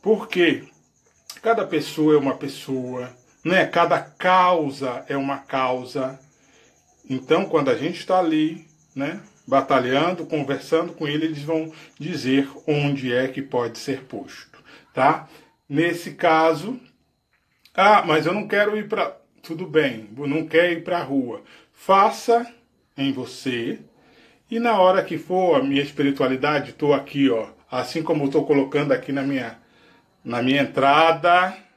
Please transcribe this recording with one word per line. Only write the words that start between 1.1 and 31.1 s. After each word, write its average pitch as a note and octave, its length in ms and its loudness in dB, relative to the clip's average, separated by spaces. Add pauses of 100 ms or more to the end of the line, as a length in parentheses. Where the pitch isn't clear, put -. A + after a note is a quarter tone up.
cada A3 240 0
pessoa D#3 480 0
é D3+ 40 6
uma C3+ 180 0
pessoa, B2+ 760 -8 (320)
né? F3 220 2
Cada E3+ 340 2
causa D#3+ 1080 0
é C#3 100 -4
uma C3+ 200 -4
causa. C3 840 -4 (880)
Então, D#3 360 0
quando D3 240 0
a A#2+ 60 2
gente D#3+ 300 -6
tá F#3 140 2
ali, D#3+ 480 -2 (280)
né, D#3 240 -6 (280)
batalhando, C3+ 800 0
conversando D#3 680 -2
com D#3+ 140 -6
ele, D3+ 180 -2
eles D#3 160 -6
vão D#3+ 320 -4 (260)
dizer C#3 480 -2 (200)
onde C#3+ 440 -2
é B2+ 160 0
que D3 140 -8
pode A#2+ 380 -4
ser C3+ 240 -8
posto, - 600 -16 (300)
tá? D3 340 2 (400)
Nesse E3 440 -2
caso, D#3+ 680 0 (960)
"Ah, G3+ 320 6
mas D#3 220 2
eu F3 60 0
não G#3 140 -4
quero G#3 300 0
ir G#3 100 -6
pra", G3+ 300 -4 (240)
tudo E3 240 -10
bem, C3+ 500 0
não C#3+ 300 -4
quer F3 260 4
ir E3 120 -6
pra F3 180 -4
rua. C3 400 -4 (320)
Faça A3+ 720 2 (500)
em C#3 160 -2
você B2+ 680 -6 (720)
e A3+ 80 -4
na A#3 200 2
hora F#3 240 4
que E3 140 -6
for, F3+ 420 2
a C3+ 40 0
minha C#3 180 0
espiritualidade, C#3 920 0
tô C#3+ 200 2
aqui, C#3 380 0
ó, - 160 -2 (240)
assim B2+ 320 -4
como D3+ 220 0
eu C3+ 40 -2
tô C#3+ 140 2
colocando C#3+ 480 0
aqui B2+ 200 -2
na C3+ 120 -4
minha, B2+ 340 -4 (680)
na A#2+ 200 -4
minha C3+ 180 2
entrada D#3 960 4 (200)